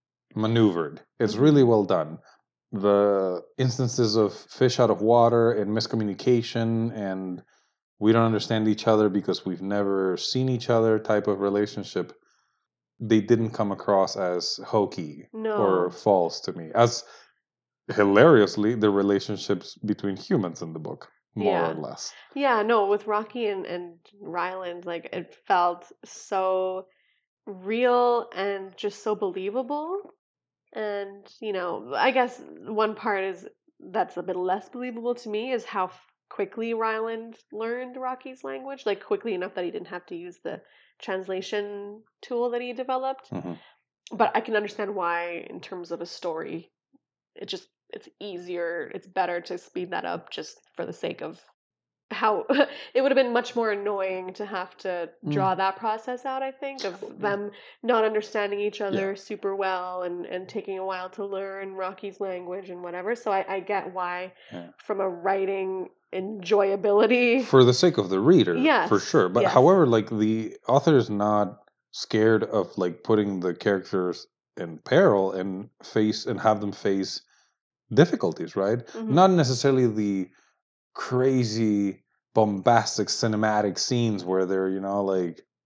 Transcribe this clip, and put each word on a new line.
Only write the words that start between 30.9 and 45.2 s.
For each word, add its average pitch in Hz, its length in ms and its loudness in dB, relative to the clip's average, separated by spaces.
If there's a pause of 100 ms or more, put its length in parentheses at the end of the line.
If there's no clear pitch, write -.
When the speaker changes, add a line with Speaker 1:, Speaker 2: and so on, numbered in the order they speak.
Speaker 2:
you 214 120 -4
know, 170 420 -6
I 262 160 4
guess 247 300 0 (240)
one 214 300 -2
part 202 280 -2
is, 190 240 -8 (320)
that's 185 380 -4
a 170 60 -6
bit 175 120 -6
less 185 340 -4
believable 240 460 -6
to 233 140 -12
me, 220 220 -4
is 233 140 -4
how 196 200 -4
f-, - 220 -12 (220)
quickly 226 440 -6
Ryland 226 640 -6 (140)
learned 247 440 -8
Rocky's 254 480 -10
language, 269 420 -12
like, 202 180 -2
quickly 208 300 -4
enough 180 220 -6
that 180 100 -4
he 170 60 -6
didn't 175 160 -10
have 180 200 -12
to 185 80 -12
use 175 280 -14
the 175 180 -10 (380)
translation 202 1040 -6 (180)
tool 240 300 -2
that 240 100 -4
he 247 120 -8
developed. 262 580 -6
Speaker 1:
Mm-hmm. 90 220 -8 (640)
Speaker 2:
But 214 200 2
I 220 60 2
can 220 140 -4
understand 208 400 -4
why, 170 540 -4